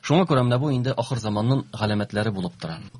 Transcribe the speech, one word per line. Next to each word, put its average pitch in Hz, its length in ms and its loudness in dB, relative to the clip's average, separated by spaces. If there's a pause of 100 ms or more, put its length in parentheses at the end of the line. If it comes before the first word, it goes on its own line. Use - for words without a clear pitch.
Шуңа 175 240 4
күрә 131 160 4
менә 123 160 2
бу 147 140 0
инде 127 240 -2
ахыр 123 240 -2
заманның 107 520 0
галәмәтләре 104 600 -2
булып 90 260 -6
тора. 82 200 -8 (220)